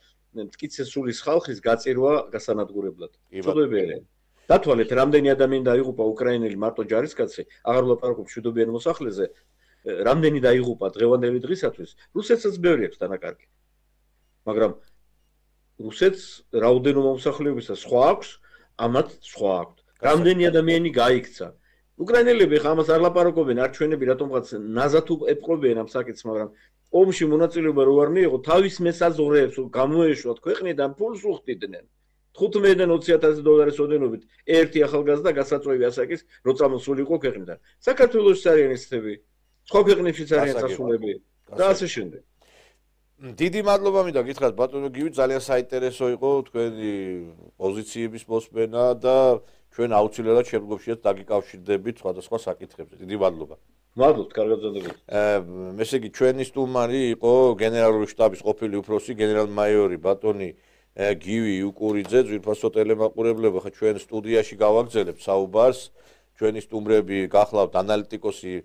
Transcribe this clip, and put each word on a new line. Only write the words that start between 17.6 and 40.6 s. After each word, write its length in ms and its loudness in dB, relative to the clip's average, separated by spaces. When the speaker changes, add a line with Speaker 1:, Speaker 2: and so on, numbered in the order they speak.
Speaker 1:
სხვა 280 0
აქვს, 240 0
ამათ 300 -2
სხვა 360 -4
აქვთ. 220 -8
Speaker 2:
გასაგებია. 300 -10
Speaker 1:
რამდენი 380 4
ადამიანი 460 2
გაიქცა? 560 0
უკრაინელები 580 4
ხა 120 0
ამას 180 0
არ 140 4
ლაპარაკობენ, 560 2
არ 140 0
ჩვენები 340 -2
რატომღაც 400 -2
ნაზად 420 0
უ-, 180 -4
ეპყრობიან 520 0
ამ 120 -6
საკითხს, 340 -8
მაგრამ 240 -6
ომში 340 4
მონაწილეობა 560 2
რო 140 6
არ 140 4
მიიღო, 280 2
თავის 380 2
მესაზღვრეებს 800 2
გამოეშვათ 720 0
ქვეყნიდან, 540 -4
ფულს 300 -6
უხდიდნენ. 600 -8
თხუთმეტიდან 520 4
ოცი 220 0
ათასი 300 4
დოლარის 360 4
ოდენობით 440 -2
ერთი 360 2
ახალგაზრდა 520 0
გასაწვევი 520 -2
ასაკის, 360 -4
რო 180 -2
წამოსულიყო 600 0
ქვეყნიდან. 420 -6
საქართველოშიც 680 4
არიან 240 6
ეს 140 -4
თვეები, 300 -6
სხვა 140 4
ქვეყნებშიც 480 2
არიან 240 2
Speaker 2:
გასაგებია. 160 -2